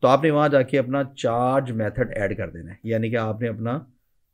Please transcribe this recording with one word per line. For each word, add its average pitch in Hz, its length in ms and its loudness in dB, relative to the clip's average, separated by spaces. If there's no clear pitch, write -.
तो 131 60 4
आपने 139 240 4
वहाँ 147 180 4
जाके 139 280 2
अपना 135 260 0
चार्ज 127 680 0
मेथड 110 460 -2
ऐड 101 200 -2
कर 92 100 -6
देना 80 240 -14
है, 95 140 -18
यानी 110 240 0
कि 117 60 -2
आपने 110 320 -2
अपना 113 440 -4